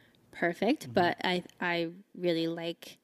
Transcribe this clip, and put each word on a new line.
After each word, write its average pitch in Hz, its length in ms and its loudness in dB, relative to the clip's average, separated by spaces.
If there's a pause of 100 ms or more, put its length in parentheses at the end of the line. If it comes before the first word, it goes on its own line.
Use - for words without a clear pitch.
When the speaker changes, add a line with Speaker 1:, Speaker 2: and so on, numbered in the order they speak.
(320)
Speaker 1:
perfect, 190 540 0
Speaker 2:
Mm-hmm. 123 80 -10
Speaker 1:
but 175 300 4
I, 180 200 0 (180)
I 170 280 -2 (280)
really 165 300 0
like, 170 560 -8